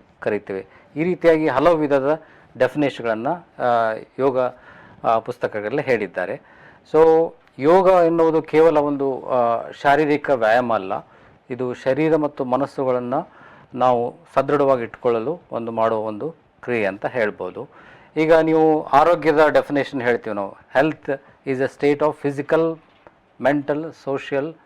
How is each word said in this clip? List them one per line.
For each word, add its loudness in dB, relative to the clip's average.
ಕರಿತೇವೆ. -6
ಈ -4
ರೀತಿಯಾಗಿ 2
ಹಲವು 2
ವಿಧದ 0
ಡೆಫಿನೇಷನ್‌ಗಳನ್ನ, -2
ಆ, -2
ಯೋಗ, 0
ಆ, 2
ಪುಸ್ತಕಗಳಲ್ಲಿ -6
ಹೇಳಿದ್ದಾರೆ. -4
So, 4
ಯೋಗ 4
ಎನ್ನುವುದು 4
ಕೇವಲ 4
ಒಂದು, -2
ಆ, -2
ಶಾರೀರಿಕ 0
ವ್ಯಾಯಾಮ 2
ಅಲ್ಲ, -6
ಇದು -6
ಶರೀರ 0
ಮತ್ತು -2
ಮನಸ್ಸುಗಳನ್ನ -4
ನಾವು 0
ಸದೃಢವಾಗಿ 2
ಇಟ್ಕೊಳ್ಳಲು -4
ಒಂದು -8
ಮಾಡುವ 0
ಒಂದು -8
ಕ್ರಿಯೆ -2
ಅಂತ -6
ಹೇಳ್ಬೋದು. -6
ಈಗ 2
ನೀವು 2
ಆರೋಗ್ಯದ 2
ಡೆಫಿನೇಷನ್ -2
ಹೇಳ್ತೀವಿ -2
ನಾವು, -8
health -2
is -4
a -2
state 0
of 0
physical, -2
mental, -2
social -6